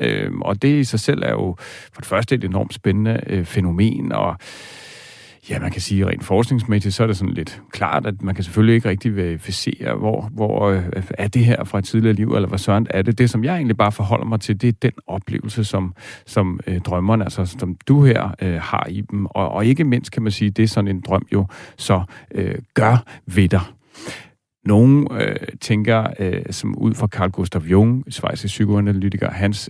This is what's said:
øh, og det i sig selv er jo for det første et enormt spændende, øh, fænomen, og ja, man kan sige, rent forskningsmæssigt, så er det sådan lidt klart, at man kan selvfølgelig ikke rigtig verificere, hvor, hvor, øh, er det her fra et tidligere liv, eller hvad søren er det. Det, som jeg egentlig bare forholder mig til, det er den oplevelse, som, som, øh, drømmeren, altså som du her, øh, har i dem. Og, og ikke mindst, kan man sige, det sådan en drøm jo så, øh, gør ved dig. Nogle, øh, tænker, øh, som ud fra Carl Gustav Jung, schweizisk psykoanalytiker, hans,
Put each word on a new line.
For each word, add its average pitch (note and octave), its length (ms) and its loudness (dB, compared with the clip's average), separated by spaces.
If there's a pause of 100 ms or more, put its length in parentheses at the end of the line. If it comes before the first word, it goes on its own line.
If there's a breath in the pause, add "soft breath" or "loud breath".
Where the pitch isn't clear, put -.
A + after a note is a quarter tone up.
øh, G1+ 300 -2 (100)
og G2+ 200 -2
det C#3+ 180 4
i C#3 40 4
sig A#2 160 0
selv - 240 0
er - 80 0
jo F2+ 240 -2 (380 loud breath)
for - 80 -18
det - 80 -14
første A2 260 0
et A2+ 80 -2
enormt G2 300 -2
spændende, G#2+ 540 0
øh, F2+ 180 0
fænomen, F#2 680 0
og F2 240 -2 (1120 loud breath)
ja, - 100 -4
man F2+ 120 -4
kan F#2+ 100 -8
sige, G2 260 0
rent F2 160 -4
forskningsmæssigt, G#2 720 2
så A#2+ 80 0
er A2+ 40 4
det G#2 100 0
sådan F#2+ 160 -2
lidt E2 280 -8 (100)
klart, D2 340 -2
at G2+ 160 -6
man F#2 140 -4
kan G2 80 -4
selvfølgelig A2 320 4
ikke A2+ 140 2
rigtig G2+ 260 -2
verificere, F2 800 -4
hvor, G#2+ 360 -2
hvor, G#2 380 0
øh, F#2+ 140 2 (340)
er G#2 100 -2
det A#2 180 4
her A#2+ 180 4
fra - 140 -4
et G2 80 -2
tidligere A2+ 300 2
liv, G#2+ 200 0
eller G2+ 140 0
hvad F#2+ 80 -2
søren G2+ 320 2
er F#2+ 120 0
det. G2+ 160 0
Det, B2 120 4
som A2+ 140 0
jeg D#3+ 120 0
egentlig B2+ 220 0
bare G#2 140 2
forholder G#2 340 -2
mig A2+ 160 -2
til, G2+ 200 -4
det B2 60 2
er A#2 140 2
den A#2+ 100 2 (160)
oplevelse, G#2+ 560 -6
som, F#2+ 300 -4 (320 loud breath)
som, F#2 420 -2
øh, F2+ 120 -2
drømmeren, F#2 420 0
altså F#2 240 -4
som F2+ 300 -6 (120)
du C#3+ 160 6
her, A2 380 4
øh, F2 200 -2
har - 280 -4
i G2+ 120 -6
dem. G2+ 240 -4
Og, F#2 240 -2
og G2+ 160 0
ikke C3+ 180 4
mindst, B2 280 0
kan A#2 120 -4
man G#2+ 80 0
sige, G2+ 200 0
det A2 180 2
sådan G2+ 180 0
en F#2+ 140 -2
drøm F#2+ 320 -2
jo G2 120 2 (320 loud breath)
så, F#2 260 0 (320 loud breath)
øh, G2 200 -4 (180)
gør A2+ 300 4 (220 loud breath)
ved F#2 220 4
dig. F2+ 140 2 (1040 loud breath)
Nogle, B2 420 6 (160)
øh, G2+ 120 -2 (260)
tænker, A2 460 2 (120)
øh, F#2 300 -2
som G2 280 -6
ud A2 160 0
fra A2 140 0
Carl F#2+ 240 -2
Gustav F2+ 300 -4
Jung, A2 480 4
schweizisk - 420 -6
psykoanalytiker, G2+ 800 0
hans, G2+ 380 -2